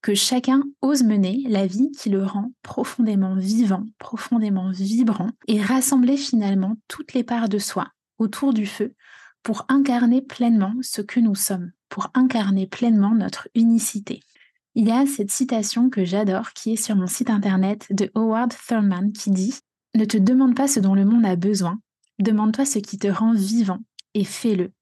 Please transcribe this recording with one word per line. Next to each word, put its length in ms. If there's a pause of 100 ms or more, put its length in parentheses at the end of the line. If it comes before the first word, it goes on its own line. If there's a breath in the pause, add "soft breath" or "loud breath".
que 120
chacun 500 (160)
ose 240
mener 440
la 200
vie 240
qui 180
le 140
rend 260 (120)
profondément 720
vivant, 500 (120)
profondément 720
vibrant, 580 (160)
et 160
rassembler 540
finalement 600 (120)
toutes 260
les 80
parts 260
de 100
soi 280 (320)
autour 340
du 140
feu 280 (500 soft breath)
pour 240
incarner 520
pleinement 640
ce 180
que 200
nous 160
sommes, 340 (180)
pour 260
incarner 520
pleinement 480
notre 400
unicité. 680 (540 soft breath)
Il 140
y 20
a 160
cette 240
citation 600
que 140
j'adore, 500
qui 180
est 40
sur 200
mon 100
site 240
internet 600
de 260
Howard 360 (140)
Thurman, 460
qui 180
dit : « 240 (400)
Ne 120
te 100
demande 400
pas 100
ce 140
dont 140
le 100
monde 220
a 100
besoin, 420 (400)
demande-toi 460
ce 140
qui 200
te 100
rend 260
vivant 460 (340)
et 100
fais-le. 580